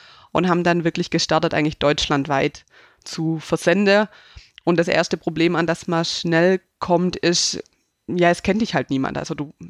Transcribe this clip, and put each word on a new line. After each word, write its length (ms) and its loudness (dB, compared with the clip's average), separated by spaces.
Und 180 0
haben 140 2
dann 200 0
wirklich 280 -2
gestartet, 420 0
eigentlich 240 -2
deutschlandweit 880 -2
zu 360 -4
versenden. 680 2
Und 160 2
das 80 2
erste 300 0
Problem, 380 0
an 120 0
das 200 -4
man 160 0
schnell 560 2
kommt, 380 0
ist, 460 -2
ja, 240 2
es 100 -2
kennt 220 0
dich 100 -6
halt 160 -2
niemand. 300 -2
Also 160 -6
du, 180 -10